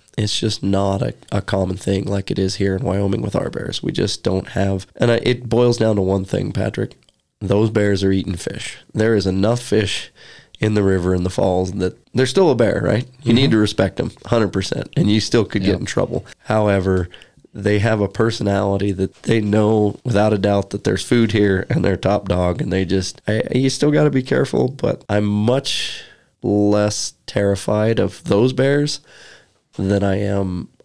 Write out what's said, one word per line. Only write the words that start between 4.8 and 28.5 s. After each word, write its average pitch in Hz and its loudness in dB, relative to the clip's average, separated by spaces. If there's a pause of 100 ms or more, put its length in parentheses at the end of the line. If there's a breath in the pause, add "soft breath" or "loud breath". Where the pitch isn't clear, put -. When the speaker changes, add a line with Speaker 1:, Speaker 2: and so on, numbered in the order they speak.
Speaker 1:
and 117 0
I, 117 2
it 123 -2
boils 120 4
down 110 2
to 101 0
one 95 0
thing, 98 -2
Patrick. 110 -4 (440)
Those 104 2
bears 104 0
are 98 2
eating 98 -2
fish. - -10 (160)
There 113 2
is 95 2
enough 101 0
fish - -2 (480 loud breath)
in 107 0
the 104 4
river, 92 2
in 90 0
the 92 0
falls, 92 0
that 92 -4 (160)
they're 127 2
still 170 4
a 131 4
bear, 113 2
right? 107 0 (180)
You 117 2
need 127 4
Speaker 2:
Mm-hmm. 123 2
Speaker 1:
to 113 4
respect 104 0
'em, 87 -2 (160)
hundred 110 2
percent, - -4
and 101 2
you 107 4
still 110 2
could 101 -4
get 95 2
Speaker 2:
Yep. 92 0
Speaker 1:
in - -6
trouble. 90 -4 (200 loud breath)
However, 95 2 (460 loud breath)
they 104 0
have 110 2
a 101 2
personality 101 0
that 95 -2 (100)
they 113 2
know 107 2
without 107 2
a 104 0
doubt 101 0
that 98 -6
there's 101 0
food 113 2
here 101 2
and 143 0
they're 95 0
top 101 0
dog, 90 0
and - -4
they 95 0
just, 95 -4
I, 107 -2 (100)
you 135 2
still 147 0
gotta 151 2
be 131 -2
careful, 131 0
but 135 -4
I'm 104 0
much 107 -2 (400 loud breath)
less 104 0 (120)
terrified 104 0
of 98 -4
those 120 2